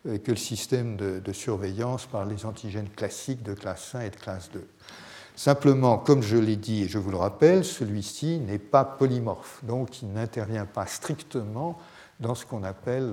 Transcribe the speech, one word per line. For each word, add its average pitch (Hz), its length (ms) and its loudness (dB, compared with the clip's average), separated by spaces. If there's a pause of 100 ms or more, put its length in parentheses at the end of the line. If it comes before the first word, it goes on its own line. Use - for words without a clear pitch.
euh, 110 100 -2
que 123 140 0
le 110 40 0
système 117 600 -2
de, 95 240 -2
de 98 120 -6
surveillance 104 720 -4
par 98 200 -4
les 104 180 -6
antigènes 107 440 -8
classiques 120 560 -6
de 101 100 -6
classe 95 400 -10
un - 60 -6
et 110 100 -6
de - 60 -14
classe 92 360 -10
deux. - 140 -12 (720)
Simplement, 135 600 6
comme 135 260 6
je 110 160 4
l'ai 110 180 4
dit 104 260 -2
et 92 60 0
je 95 100 -2
vous 98 140 -2
le 92 60 0
rappelle, 151 460 6
celui-ci 143 760 -4
n'est 101 180 -2
pas 135 260 6
polymorphe, 123 800 0
donc 123 400 -4
il 104 100 -6
n'intervient 110 540 -4
pas 95 200 -6
strictement 135 920 -6 (400)
dans 117 160 -2
ce - 120 -10
qu'on - 180 -6
appelle, 123 480 -2